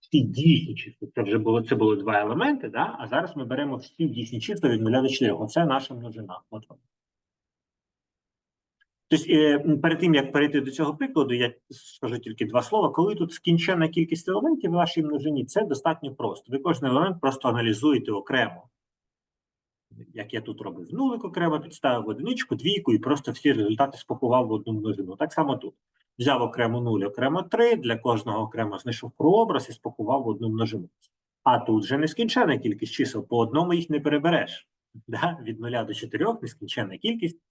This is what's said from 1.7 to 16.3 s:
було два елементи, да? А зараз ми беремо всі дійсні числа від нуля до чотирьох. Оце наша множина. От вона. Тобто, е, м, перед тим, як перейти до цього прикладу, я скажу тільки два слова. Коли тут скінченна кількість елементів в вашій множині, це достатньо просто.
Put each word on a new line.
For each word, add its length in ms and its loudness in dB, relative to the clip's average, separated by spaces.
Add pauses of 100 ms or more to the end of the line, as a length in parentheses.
було 220 4
два 240 0
елементи, 480 0
да? 300 -4
А 100 -10
зараз 280 -2
ми 80 -6
беремо 320 -4
всі 320 -4
дійсні 320 -6
числа 300 0
від 120 2
нуля 200 2
до 60 2
чотирьох. 320 0
Оце 260 0
наша 280 0
множина. 460 -12 (100)
От 180 -16
вона. 120 -20 (2250)
Тобто, 200 4
е, 280 6
м, 240 2
перед 180 2
тим, 160 6
як 180 2
перейти 280 4
до 100 -4
цього 260 -2
прикладу, 380 0
я 200 0 (160)
скажу 480 -8
тільки 280 -6
два 160 2
слова. 280 2
Коли 240 0
тут 180 -4
скінченна 560 2
кількість 400 -2
елементів 420 0
в 40 0
вашій 280 2
множині, 420 -2
це 200 0
достатньо 500 -4
просто. 380 -8